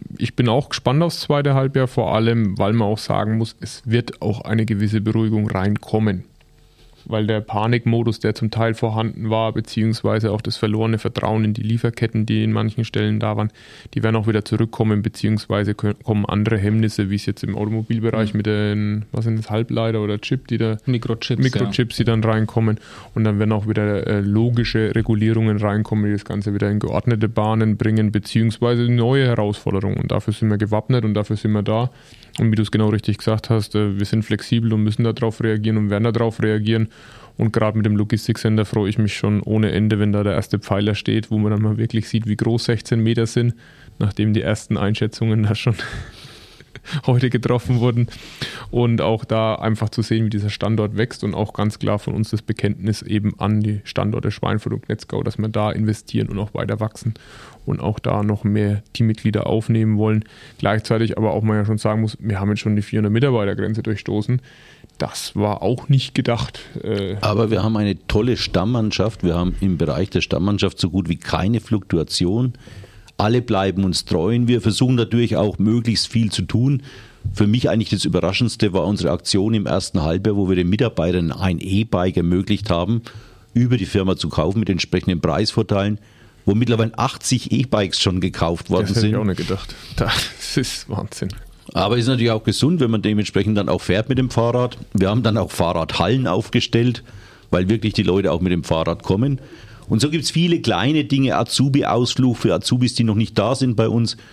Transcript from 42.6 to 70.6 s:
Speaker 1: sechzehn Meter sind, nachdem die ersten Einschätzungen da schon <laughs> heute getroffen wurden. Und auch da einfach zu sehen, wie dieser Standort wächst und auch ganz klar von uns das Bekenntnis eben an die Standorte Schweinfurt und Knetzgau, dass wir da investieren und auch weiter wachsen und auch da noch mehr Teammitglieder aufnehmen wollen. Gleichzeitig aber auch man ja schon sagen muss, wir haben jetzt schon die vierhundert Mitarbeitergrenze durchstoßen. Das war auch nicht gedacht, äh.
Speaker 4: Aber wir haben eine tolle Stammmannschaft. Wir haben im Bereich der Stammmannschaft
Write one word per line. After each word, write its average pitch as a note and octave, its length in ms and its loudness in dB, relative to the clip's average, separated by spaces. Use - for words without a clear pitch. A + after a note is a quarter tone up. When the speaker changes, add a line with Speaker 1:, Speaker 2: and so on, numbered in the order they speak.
Speaker 1:
sechzehn A2+ 360 0
Meter A2+ 260 2
sind, A#2+ 280 0
nachdem G#2+ 360 0
die G#2+ 80 2
ersten G#2+ 340 -2
Einschätzungen G#2+ 680 0
da G#2+ 120 2
schon A#2 180 0
<laughs> - 680 -12
heute B2 240 4
getroffen B2 500 0
wurden. A#2+ 260 2
Und A#2 300 2
auch G#2+ 240 0
da A2 320 0
einfach A2 320 -2
zu - 140 -2
sehen, A2 240 0
wie G#2 40 -2
dieser G#2 200 -2
Standort G#2+ 460 -2
wächst - 280 -2
und G#2 100 -2
auch G2+ 200 -2
ganz G#2+ 260 -2
klar G#2 180 0
von - 160 -6
uns G#2+ 160 -2
das G#2+ 120 -2
Bekenntnis G2+ 600 -2
eben G#2 360 0
an G#2+ 220 0
die G#2+ 220 -2
Standorte G#2+ 480 -2
Schweinfurt G#2 420 -2
und G#2+ 140 -6
Knetzgau, G#2 380 -4
dass - 140 -6
wir G#2+ 100 -2
da G#2+ 240 0
investieren G#2+ 560 -2
und G2 100 -6
auch G#2+ 160 -6
weiter G#2+ 240 -4
wachsen A2 360 -4
und G2+ 140 -2
auch G#2 180 -2
da - 240 0
noch G#2 220 0
mehr G#2 380 0
Teammitglieder G#2+ 560 0
aufnehmen A2 480 2
wollen. G#2+ 280 2
Gleichzeitig A2 600 0
aber G#2+ 140 2
auch G#2+ 100 0
man G#2+ 140 2
ja G#2 80 0
schon G#2+ 140 0
sagen G#2+ 240 0
muss, G#2+ 180 -2
wir G2+ 180 -2
haben G2 120 0
jetzt G#2 100 0
schon G#2+ 160 0
die G#2 60 2
vierhundert G#2+ 300 0
Mitarbeitergrenze A2 680 0
durchstoßen. G#2+ 580 -2
Das - 360 -8
war G2+ 280 -2
auch A#2 260 -2
nicht C3+ 260 2
gedacht, B2 460 -2
äh. G2+ 360 -4
Speaker 4:
Aber G#2 300 2
wir F#2+ 140 2
haben A2 120 0
eine G2+ 200 2
tolle A2+ 300 2
Stammmannschaft. G#2+ 880 0
Wir E2+ 100 2
haben F2 260 0
im F#2 160 2
Bereich D2+ 340 0
der - 100 0
Stammmannschaft G2 580 0